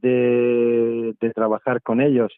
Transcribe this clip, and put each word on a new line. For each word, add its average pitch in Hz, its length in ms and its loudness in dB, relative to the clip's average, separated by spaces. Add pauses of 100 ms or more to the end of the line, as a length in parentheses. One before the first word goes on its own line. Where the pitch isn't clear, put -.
de, 120 1160 0
de 117 120 0
trabajar 113 520 -2
con 117 180 0
ellos 127 360 0